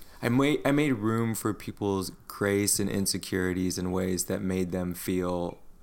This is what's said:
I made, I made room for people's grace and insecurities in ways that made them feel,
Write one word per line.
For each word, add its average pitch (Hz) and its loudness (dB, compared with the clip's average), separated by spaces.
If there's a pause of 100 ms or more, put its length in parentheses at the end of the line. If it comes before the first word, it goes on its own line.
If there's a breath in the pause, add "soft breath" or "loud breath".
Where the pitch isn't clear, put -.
(220 soft breath)
I 123 0
made, 139 4
I 139 4
made 147 4
room 113 0
for 107 0
people's 98 -2 (160)
grace 101 2
and 98 2
insecurities 92 0
in 90 -2
ways 92 0
that 98 -2
made 92 0
them 90 -2
feel, 90 -2 (240)